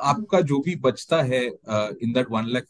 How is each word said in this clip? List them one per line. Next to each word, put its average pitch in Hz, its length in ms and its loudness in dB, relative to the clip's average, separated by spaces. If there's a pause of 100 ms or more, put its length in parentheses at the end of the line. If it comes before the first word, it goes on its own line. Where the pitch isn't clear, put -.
आपका 139 380 2
जो 139 180 2
भी 165 180 -2
बचता 135 460 0
है, 127 260 0
अ, 107 420 -4
in 113 260 -4
that 127 100 2
one 113 180 -2
lakh 123 240 -4